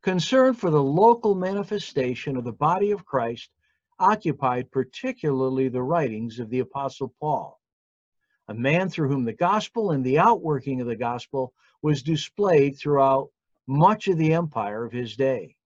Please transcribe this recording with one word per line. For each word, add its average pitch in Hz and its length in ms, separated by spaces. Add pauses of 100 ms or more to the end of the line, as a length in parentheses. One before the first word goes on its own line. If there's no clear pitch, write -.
Concern 254 520
for 202 160
the 151 140
local 208 500
manifestation 185 1000
of 123 80
the 117 80
body 185 400
of 190 140
Christ 117 440 (500)
occupied 143 720
particularly 131 1000
the 123 120
writings 120 600
of 110 80
the 127 100
Apostle 135 640
Paul, 151 360 (920)
a 107 40
man 147 360
through 151 180
whom 135 160
the 117 80
gospel 202 600
and 135 120
the 131 160
outworking 156 640
of 120 60
the 117 100
gospel 123 560 (280)
was 147 220
displayed 151 760
throughout 135 520 (360)
much 185 440
of 180 80
the 156 160
empire 117 500
of 117 80
his 120 240
day. 123 400 (100)